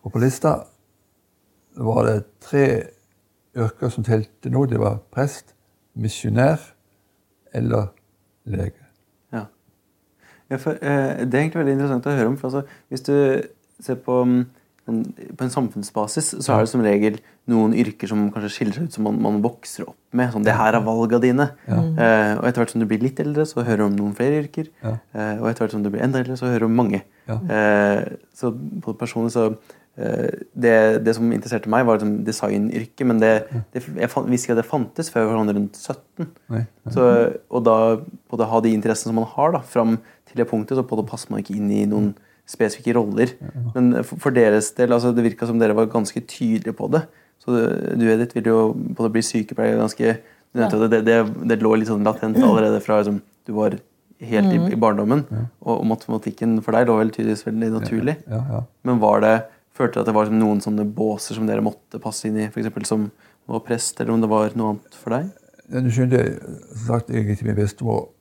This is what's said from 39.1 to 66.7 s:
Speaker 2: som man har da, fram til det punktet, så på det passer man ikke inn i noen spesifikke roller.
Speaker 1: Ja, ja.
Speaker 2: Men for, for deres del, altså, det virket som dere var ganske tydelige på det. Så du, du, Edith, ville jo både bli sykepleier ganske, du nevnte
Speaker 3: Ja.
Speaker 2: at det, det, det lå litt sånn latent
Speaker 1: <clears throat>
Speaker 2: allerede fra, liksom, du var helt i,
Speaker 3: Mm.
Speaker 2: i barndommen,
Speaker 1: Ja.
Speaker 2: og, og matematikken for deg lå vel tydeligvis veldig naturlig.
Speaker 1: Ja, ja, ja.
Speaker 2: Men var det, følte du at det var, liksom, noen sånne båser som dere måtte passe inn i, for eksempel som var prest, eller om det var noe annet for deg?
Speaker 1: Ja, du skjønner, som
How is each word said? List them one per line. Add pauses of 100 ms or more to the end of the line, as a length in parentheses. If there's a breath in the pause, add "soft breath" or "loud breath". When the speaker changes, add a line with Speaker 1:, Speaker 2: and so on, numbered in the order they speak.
Speaker 2:
som
man
har
da,
fram (300 soft breath)
til
det
punktet,
så
på
det
passer
man
ikke
inn
i
noen (360 soft breath)
spesifikke
roller.
Speaker 1:
Ja,
ja. (120)
Speaker 2:
Men
for,
for
deres
del,
altså,
det
virket
som
dere
var
ganske
tydelige
på
det. (320 soft breath)
Så
du, (360)
du,
Edith,
ville
jo
både
bli
sykepleier
ganske, (400 soft breath)
du
nevnte
Speaker 3:
Ja.
Speaker 2:
at
det,
det, (320)
det
lå
litt
sånn
latent
Speaker 1:
<clears throat>
Speaker 2:
allerede
fra,
liksom, (240)
du
var (440)
helt
i,
Speaker 3:
Mm.
Speaker 2:
i
barndommen,
Speaker 1:
Ja. (140)
Speaker 2:
og,
og
matematikken
for
deg
lå
vel
tydeligvis
veldig
naturlig. (100)
Speaker 1:
Ja,
ja,
ja. (220)
Speaker 2:
Men
var
det, (360 loud breath)
følte
du
at
det
var,
liksom,
noen
sånne
båser
som
dere
måtte
passe
inn
i,
for
eksempel
som (420 soft breath)
var
prest,
eller
om
det
var
noe
annet
for
deg? (400)
Speaker 1:
Ja,
du
skjønner, (360)
som